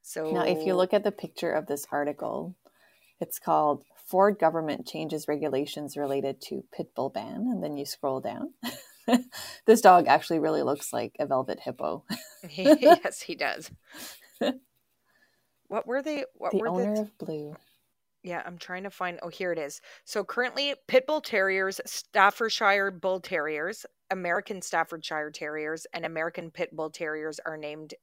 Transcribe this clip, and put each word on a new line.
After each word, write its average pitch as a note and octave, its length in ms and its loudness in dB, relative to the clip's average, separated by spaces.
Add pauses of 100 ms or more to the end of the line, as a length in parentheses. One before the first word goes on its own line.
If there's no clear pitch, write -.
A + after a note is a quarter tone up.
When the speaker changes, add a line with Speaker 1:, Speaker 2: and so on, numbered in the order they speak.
Speaker 1:
So - 180 -10 (100)
Speaker 2:
Now, E3 140 2
if D#3+ 220 2
you F#3+ 80 2
look F#3 200 4
at G3+ 100 4
the G3+ 80 2
picture - 400 -4
of D#3 140 -2
this - 240 -4
article, D3 680 -4 (640)
it's - 200 -6
called D3+ 440 2 (120)
"Ford G3 420 4
Government D#3+ 480 0
Changes D#3 420 -6
Regulations D3 680 -2
Related C#3 460 -2
to - 300 -10
Pit - 220 -10
Bull C3 160 -2
Ban," D3+ 380 -6
and G3+ 160 -2
then D3+ 120 -6
you C#3+ 100 -6
scroll C3+ 340 -4
down. A2+ 420 -8
<laughs> - 720 -2 (340)
This A3 160 10
dog F3+ 260 10
actually D#3+ 320 4
really D#3 220 2
looks C#3 300 -2
like A#2 280 -4
a D3 60 0
velvet C3 340 -2
hippo. - 480 -8
<laughs> A3 80 -8 (260)
Speaker 1:
<laughs> F#3 60 -16
Yes, D4 760 6
he F3 120 -8
does. - 360 -4 (720)
Speaker 2:
<laughs> - 340 -2 (920)
Speaker 1:
What G#3 180 -4
were C4 160 -2
they, D4 220 -4 (100)
what - 180 -4
Speaker 2:
The G3+ 60 2
Speaker 1:
were G#3+ 120 0
the F#3 160 0
Speaker 2:
owner G#3 80 0
Speaker 1:
t- G#3+ 80 0
Speaker 2:
of G#3 140 -10
Blue. D3+ 400 -10 (680)
Speaker 1:
Yeah, F3 220 -8
I'm F3 100 -12
trying F#3 280 -12
to G3+ 60 -10
find, F3 320 -6
oh, E3+ 60 -10
here F3+ 240 -4
it E3 60 -2
is. D3 240 -8 (240)
So G#3 180 -4
currently, B3+ 500 -2 (140)
Pit B3+ 180 4
Bull D4+ 140 0
Terriers, F#3+ 640 0
Staffordshire G3+ 1040 2
Bull F#3 300 -2
Terriers, D#3 640 -4 (260)
American F#3 520 -2
Staffordshire D#3+ 680 -2
Terriers, D3+ 640 -6
and E3 140 -6
American E3 440 -6
Pit E3 240 -6
Bull D#3 160 -4
Terriers D#3 540 -6
are D#3 140 -8
named D3+ 340 -12 (100)